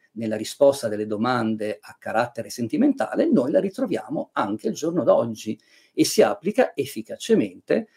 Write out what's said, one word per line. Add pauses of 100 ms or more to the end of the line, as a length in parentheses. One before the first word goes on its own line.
(140)
nella
risposta
delle
domande
a
carattere
sentimentale,
noi
la
ritroviamo
anche
al
giorno
d'oggi (340)
e
si
applica
efficacemente,